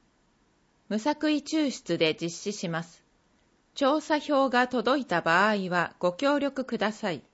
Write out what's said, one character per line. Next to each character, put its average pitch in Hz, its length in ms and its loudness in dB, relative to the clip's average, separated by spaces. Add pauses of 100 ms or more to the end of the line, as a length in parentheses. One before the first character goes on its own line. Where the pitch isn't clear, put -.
(880)
無 202 100 -4
作 294 280 0
為 294 160 0
抽 302 260 0
出 - 280 -4
で 156 180 2
実 165 140 -6
施 196 240 -8
し 196 160 -8
ま 165 140 -4
す。 - 200 -20 (720)
調 285 240 2
査 302 200 0
票 269 300 2
が 247 180 2
届 254 340 0
い 240 40 -10
た 170 160 0
場 175 280 4
合 196 200 0
は 175 300 -2
ご 180 140 0
協 277 260 0
力 269 240 -2
く 240 140 -6
だ 208 140 0
さ 214 200 -6
い。 147 120 -8 (100)